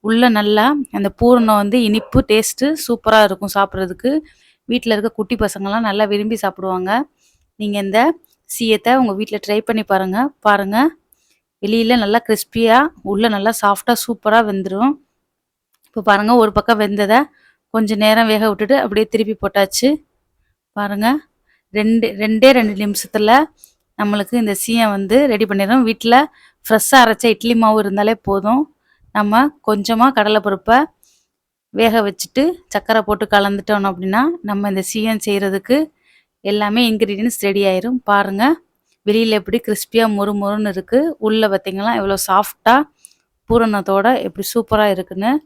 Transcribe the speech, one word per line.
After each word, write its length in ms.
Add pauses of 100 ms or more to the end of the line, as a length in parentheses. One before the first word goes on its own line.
உள்ள 340
நல்லா 280 (320)
அந்த 220
பூரணம் 420
வந்து 260
இனிப்பு 340 (100)
டேஸ்ட்டு 420 (140)
சூப்பரா 400
இருக்கும் 280
சாப்பிட்றதுக்கு. 560 (580)
வீட்ல 260
இருக்க 240
குட்டி 240
பசங்கலாம் 460
நல்லா 220
விரும்பி 320
சாப்பிடுவாங்க. 480 (680)
நீங்க 260
இந்த 160 (480)
சீயத்தை 520
உங்க 200
வீட்ல 260
ட்ரை 120 (100)
பண்ணி 240
பாருங்க. 260 (280)
பாருங்க, 300 (840)
வெளியில 400
நல்லா 240
கிறிஸ்பியா, 500 (360)
உள்ள 120 (120)
நல்லா 160 (100)
சாஃப்டா 320 (100)
சூப்பரா 360 (100)
வெந்துரும். 420 (960)
இப்போ 120 (100)
பாருங்க, 220 (100)
ஒரு 160
பக்கம் 240
வெந்ததை 380 (520)
கொஞ்ச 280
நேரம் 280
வேக 200
விட்டுட்டு 320
அப்படியே 300
திருப்பி 280
போட்டாச்சு. 480 (880)
பாருங்க, 320 (680)
ரெண்டு, 340 (140)
ரெண்டே 360
ரெண்டு 240
நிமிஷத்துல 500 (680)
நம்மளுக்கு 420
இந்த 200
சீயம் 320
வந்து 240 (140)
ரெடி 180
பண்ணிடும். 380
வீட்ல 280 (500)
ஃப்ரெஷ்ஷா 380
அரைச்ச 300
இட்லி 280
மாவு 200
இருந்தாலே 320 (140)
போதும். 340 (540)
நம்ம 260 (260)
கொஞ்சமா 400 (100)
கடலைப்பருப்பை 600 (960)
வேக 320
வச்சுட்டு 400 (280)
சர்க்கரை 300
போட்டு 300
கலந்துட்டோம் 560
அப்படின்னா 320 (280)
நம்ம 220
இந்த 200
சீயம் 340
செய்யறதுக்கு 520 (640)
எல்லாமே 480
இன்கிரீடியன்ட்ஸ் 560
ரெடி 240
ஆயிரும். 280 (120)
பாருங்க, 320 (600)
வெளியில 360
எப்படி 260
கிறிஸ்பியா 480
மொறு 260
மொறுன்னு 340
இருக்கு, 260 (260)
உள்ள 240
பாத்தீங்களா 480
எவ்வளோ 200 (100)
சாஃப்டா 480 (720)
பூரணத்தோட 580 (200)
எப்படி 260
சூப்பரா 420
இருக்குன்னு. 380 (120)